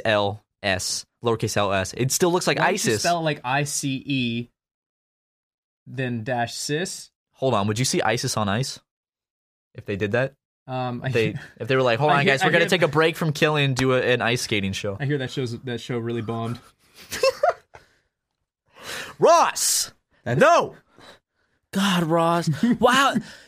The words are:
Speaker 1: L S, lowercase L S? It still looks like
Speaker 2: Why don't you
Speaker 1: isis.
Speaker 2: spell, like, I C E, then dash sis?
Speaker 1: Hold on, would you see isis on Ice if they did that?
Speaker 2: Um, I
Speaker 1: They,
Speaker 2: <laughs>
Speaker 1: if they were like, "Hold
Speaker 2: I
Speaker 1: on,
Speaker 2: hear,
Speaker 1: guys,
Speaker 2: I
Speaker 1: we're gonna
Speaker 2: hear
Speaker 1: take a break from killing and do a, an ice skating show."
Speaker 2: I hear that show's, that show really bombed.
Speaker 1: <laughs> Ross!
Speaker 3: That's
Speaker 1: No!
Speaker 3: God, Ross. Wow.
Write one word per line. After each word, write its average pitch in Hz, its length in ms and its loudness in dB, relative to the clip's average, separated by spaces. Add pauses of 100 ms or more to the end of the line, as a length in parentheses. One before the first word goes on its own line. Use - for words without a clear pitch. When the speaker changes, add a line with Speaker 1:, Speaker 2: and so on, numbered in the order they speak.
Speaker 1:
L 104 400 0 (180)
S, 95 420 -2 (160)
lowercase 113 360 0
L 101 160 2
S? 95 240 0
It 127 160 0
still 175 180 2
looks 175 160 0
like 143 100 0
Speaker 2:
Why - 80 0
don't 175 60 2
you 208 40 -2
Speaker 1:
isis. 120 260 0
Speaker 2:
spell, 170 200 0
like, 151 220 -2
I 139 220 -2
C 139 400 -6
E, 120 440 -4 (1400)
then 123 380 -6
dash 120 300 -2
sis? - 580 -6 (220)
Speaker 1:
Hold - 200 -2
on, 101 140 2
would 107 120 -2
you 131 60 0
see - 160 0
isis 117 360 -2
on 107 100 0
Ice 110 320 -2 (960)
if - 100 -18
they 104 120 -4
did 101 160 -2
that? 131 200 -2 (340)
Speaker 2:
Um, 127 360 -6
I 127 60 -4
Speaker 1:
They, 110 260 0 (120)
Speaker 2:
<laughs> - 120 -18
Speaker 1:
if 113 80 -10
they 131 80 2
were 131 80 4
like, 117 160 2
"Hold 151 120 4
Speaker 2:
I 143 80 4
Speaker 1:
on, 139 60 2
Speaker 2:
hear, 139 80 4
Speaker 1:
guys, 131 80 0
Speaker 2:
I - 40 2
Speaker 1:
we're - 60 2
gonna - 140 4
Speaker 2:
hear - 40 0
Speaker 1:
take 180 120 2
a 170 60 4
break 160 300 2
from 160 160 -2
killing 151 320 2
and 131 100 0
do 131 180 2
a, 127 80 2
an 117 200 2
ice 117 200 0
skating 98 320 -2
show." 98 260 -6
Speaker 2:
I 139 60 -4
hear 143 120 -2
that 127 140 -6
show's, 120 280 -4
that 120 220 -8
show 127 160 -4
really 117 240 -4
bombed. 113 420 -6
Speaker 1:
<laughs> - 60 -20 (2500)
Ross! - 720 4 (320)
Speaker 3:
That's 123 160 0
Speaker 1:
No! 220 360 4 (1000)
Speaker 3:
God, 196 300 0
Ross. 165 460 2 (300)
Wow. 247 360 4 (320)